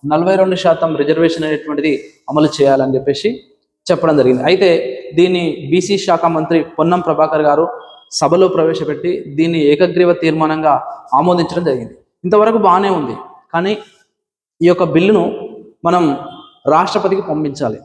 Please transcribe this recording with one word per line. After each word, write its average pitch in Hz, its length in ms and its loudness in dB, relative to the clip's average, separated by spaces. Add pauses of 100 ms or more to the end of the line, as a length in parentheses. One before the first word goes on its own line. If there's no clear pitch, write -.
(120)
నలభై 170 260 2
రెండు 190 240 2
శాతం 165 280 2 (100)
రిజర్వేషన్ 160 480 0
అనేటువంటిది 151 420 -4 (400)
అమలు 151 240 2
చేయాలని 135 420 2
చెప్పేసి 139 320 -2 (580)
చెప్పడం 165 340 2
జరిగింది. 127 280 2
అయితే 190 200 2 (500)
దీన్ని 180 240 2 (280)
బీసీ 180 340 0
శాఖ 170 200 0 (120)
మంత్రి 156 220 0 (180)
పొన్నం 170 300 2
ప్రభాకర్ 156 420 0
గారు 147 160 2 (540)
సభలో 175 360 4
ప్రవేశపెట్టి, 160 580 -2 (260)
దీన్ని 165 220 0 (120)
ఏకగ్రీవ 175 380 2 (120)
తీర్మానంగా 156 520 0 (440)
ఆమోదించడం 170 500 0
జరిగింది. 123 260 -4 (300)
ఇంతవరకు 214 420 4
బాగానే 190 320 2
ఉంది, 123 180 -6 (360)
కానీ 180 200 -2 (880)
ఈ 170 100 4
యొక్క 180 140 2 (120)
బిల్లును 196 280 4 (600)
మనం 175 180 2 (680)
రాష్ట్రపతికి 190 560 -2
పంపించాలి. 143 540 -4